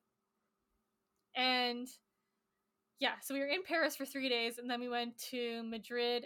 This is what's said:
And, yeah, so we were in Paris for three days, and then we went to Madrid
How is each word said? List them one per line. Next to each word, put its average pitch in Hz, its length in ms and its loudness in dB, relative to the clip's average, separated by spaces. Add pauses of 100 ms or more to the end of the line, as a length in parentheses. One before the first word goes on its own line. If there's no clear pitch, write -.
(1300)
And, 247 520 2 (1120)
yeah, 226 220 0
so - 140 -4
we 277 60 0
were 277 60 2
in 339 160 2
Paris 311 340 2
for 269 100 -4
three 269 240 -2
days, 233 280 2
and 247 120 -4
then 240 100 0
we 247 80 -2
went 240 300 0 (120)
to 233 340 -2
Madrid 240 600 0